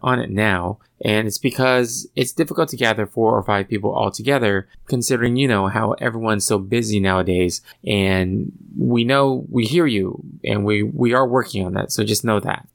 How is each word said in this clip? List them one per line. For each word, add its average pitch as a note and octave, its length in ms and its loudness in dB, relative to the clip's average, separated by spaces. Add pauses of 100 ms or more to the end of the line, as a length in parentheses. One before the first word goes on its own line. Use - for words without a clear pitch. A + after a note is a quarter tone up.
on B2+ 180 0
it - 100 -6
now, G2 480 0 (260)
and A2 240 0
it's G2+ 100 -4
because B2+ 800 0
it's C3 160 -2
difficult D#3+ 380 -2
to B2 80 -10
gather A2+ 280 0
four A2+ 320 2
or G2 60 0
five G2+ 240 0
people G#2 260 -2
all G2 160 0
together, A2 600 0 (160)
considering, A#2+ 500 0
you C3+ 140 2
know, G2 180 2
how A2 260 -2
everyone's A2+ 520 -2
so G#2+ 120 2
busy G#2+ 440 0
nowadays, F#2 600 2 (240)
and F#2+ 680 0 (240)
we A#2+ 260 2
know, C3+ 460 2
we A#2+ 160 0
hear D#3+ 200 2
you, G2+ 380 -2 (220)
and G#2 180 0
we, G#2 180 2
we A#2 320 0
are C3 140 4
working A#2 380 0
on F#2 80 -4
that, G2 180 -4
so G#2+ 140 -2
just G#2+ 180 0
know G#2+ 160 2
that. - 360 -4